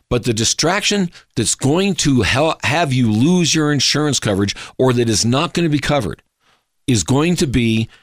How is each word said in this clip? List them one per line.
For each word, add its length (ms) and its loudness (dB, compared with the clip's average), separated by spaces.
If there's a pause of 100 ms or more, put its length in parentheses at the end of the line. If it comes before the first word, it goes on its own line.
But 160 -2
the 80 0
distraction 800 -2 (260)
that's 180 -2
going 420 0
to 260 2
hel-, 400 0
have 320 -2
you 180 2
lose 420 2
your 160 0
insurance 480 0
coverage 380 -2 (220)
or 160 2
that 120 0
is 200 0
not 260 0
gonna 160 0
be 100 0
covered 440 -4 (640)
is 180 2
going 320 2
to 100 0
be 440 0 (120)